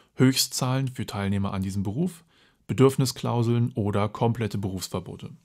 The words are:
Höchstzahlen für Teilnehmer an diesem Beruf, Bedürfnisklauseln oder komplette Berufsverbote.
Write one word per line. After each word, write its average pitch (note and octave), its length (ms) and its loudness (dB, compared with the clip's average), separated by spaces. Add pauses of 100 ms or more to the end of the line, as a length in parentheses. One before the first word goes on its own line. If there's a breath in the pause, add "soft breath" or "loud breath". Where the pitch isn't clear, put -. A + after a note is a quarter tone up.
(140)
Höchstzahlen C3 760 2
für A#2 160 -8
Teilnehmer G2 480 -2
an F#2+ 80 -4
diesem G2 220 -2
Beruf, G2+ 420 -4 (420 soft breath)
Bedürfnisklauseln A#2+ 1080 2
oder G2+ 340 0
komplette A2+ 480 -2
Berufsverbote. F#2+ 760 -6 (120)